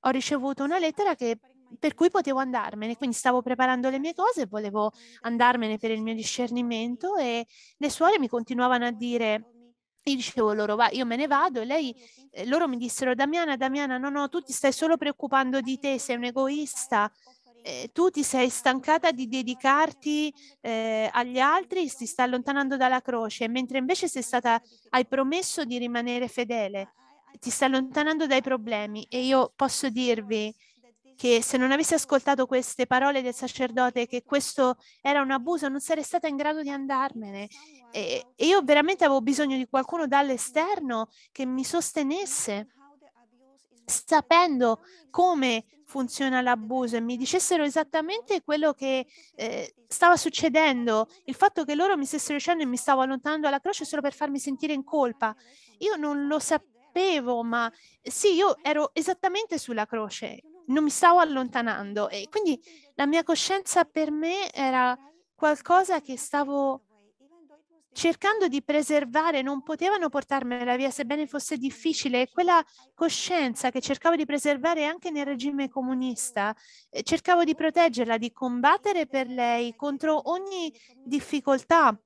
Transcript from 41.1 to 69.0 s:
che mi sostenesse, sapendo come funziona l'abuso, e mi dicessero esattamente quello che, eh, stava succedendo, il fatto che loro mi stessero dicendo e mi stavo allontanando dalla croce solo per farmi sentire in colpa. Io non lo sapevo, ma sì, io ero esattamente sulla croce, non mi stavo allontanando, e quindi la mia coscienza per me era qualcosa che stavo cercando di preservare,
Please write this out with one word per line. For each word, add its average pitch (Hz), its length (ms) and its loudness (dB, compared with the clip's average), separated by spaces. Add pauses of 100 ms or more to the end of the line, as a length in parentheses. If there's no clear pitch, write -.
che 269 140 -6
mi 254 180 -4
sostenesse, 302 1040 -4 (1160)
sapendo 294 960 4 (280)
come 269 540 2 (200)
funziona 262 560 -2
l'abuso, 247 540 -2
e 226 60 0
mi 240 140 -4
dicessero 320 480 0
esattamente 320 760 -2
quello 302 320 0
che, 269 320 -2 (300)
eh, - 400 -8 (120)
stava 349 300 6
succedendo, 247 880 2 (180)
il 269 100 -6
fatto 381 280 4
che 285 120 -2
loro 370 200 4
mi 277 100 -2
stessero 294 320 -4
dicendo 330 260 0
e - 20 0
mi 247 120 -2
stavo 262 240 2
allontanando 294 440 -2
dalla 277 140 2
croce 359 260 -4
solo 294 160 -4
per 277 120 -2
farmi 285 260 -4
sentire 285 340 -4
in 269 100 -4
colpa. 240 500 0 (440)
Io 415 180 -2
non 285 300 -2
lo 302 140 0
sapevo, 294 1040 -2
ma 233 280 -2 (300)
sì, - 320 2
io 349 300 4
ero 302 300 0
esattamente 370 640 -2
sulla 220 260 -4
croce, 220 560 -8 (240)
non 302 200 2
mi 294 40 2
stavo 349 300 6
allontanando, 233 880 0
e 202 220 -8
quindi 370 280 0 (380)
la 285 100 0
mia 311 180 4
coscienza 370 600 0
per 311 280 -2
me 339 420 -2
era 254 440 0 (380)
qualcosa 339 640 2
che 262 180 -10
stavo 277 680 -2 (1080)
cercando 381 560 0
di 269 160 -2
preservare, 294 800 0